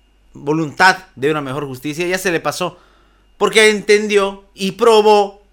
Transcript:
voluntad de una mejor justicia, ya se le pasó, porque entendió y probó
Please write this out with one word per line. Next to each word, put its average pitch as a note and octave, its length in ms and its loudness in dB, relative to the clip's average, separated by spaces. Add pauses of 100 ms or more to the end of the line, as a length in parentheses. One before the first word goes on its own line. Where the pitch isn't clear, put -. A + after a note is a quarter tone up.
(320)
voluntad D#3 760 -2 (100)
de C3+ 140 -2
una D#3 100 -2
mejor C#3 260 -8
justicia, C#3+ 400 -8
ya F#3 120 -2
se F#3 120 -4
le D#3+ 100 0
pasó, E3 380 -6 (580)
porque G#3 340 2
entendió G3+ 720 0 (100)
y F#3+ 180 -6
probó G#3+ 720 2 (100)